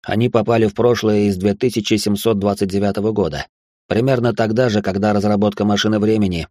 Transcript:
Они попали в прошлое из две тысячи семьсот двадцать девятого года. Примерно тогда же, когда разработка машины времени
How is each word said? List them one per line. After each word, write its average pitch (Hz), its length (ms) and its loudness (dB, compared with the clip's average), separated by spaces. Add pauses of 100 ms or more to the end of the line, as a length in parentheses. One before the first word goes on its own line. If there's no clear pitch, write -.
Они 107 260 -2
попали 113 380 2
в 104 80 -2
прошлое 107 540 2
из 98 80 -2
две 98 180 0
тысячи 113 420 -2
семьсот 104 420 0
двадцать 101 300 -2
девятого 101 440 -2
года. 90 340 -2 (400)
Примерно 120 480 0
тогда 117 340 0
же, 104 140 0
когда 101 300 0
разработка 104 520 0
машины 107 340 0
времени 101 520 0